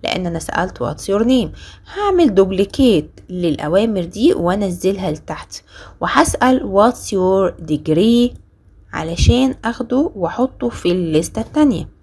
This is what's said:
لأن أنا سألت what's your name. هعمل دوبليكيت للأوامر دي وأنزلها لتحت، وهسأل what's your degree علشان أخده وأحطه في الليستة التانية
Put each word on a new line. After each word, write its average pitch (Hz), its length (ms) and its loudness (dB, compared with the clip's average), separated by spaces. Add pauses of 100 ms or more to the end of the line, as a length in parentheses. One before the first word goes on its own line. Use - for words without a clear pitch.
لأن 185 220 -4
أنا 170 120 -4
سألت 180 440 -6
what's - 220 -6
your 202 200 0
name. 247 240 2 (480)
هعمل 370 380 2
دوبليكيت 196 760 2 (200)
للأوامر 180 760 0
دي 202 300 0
وأنزلها 185 760 -2
لتحت، - 520 -12 (380)
وهسأل 254 600 2
what's 202 460 2
your 190 640 0
degree 208 680 2 (540)
علشان 170 600 2 (100)
أخده 247 500 -2
وأحطه 233 540 -4
في 175 240 -2
الليستة 175 480 0
التانية 240 480 0 (140)